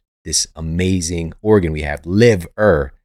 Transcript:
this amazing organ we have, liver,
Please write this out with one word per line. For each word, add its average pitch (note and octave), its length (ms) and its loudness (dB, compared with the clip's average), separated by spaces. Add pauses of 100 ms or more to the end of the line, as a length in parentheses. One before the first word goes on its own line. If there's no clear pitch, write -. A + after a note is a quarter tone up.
(240)
this - 320 -6
amazing E2+ 880 -4
organ G#2 300 2
we D2+ 100 -6
have, D2 240 -8
liver, F#2 880 2 (120)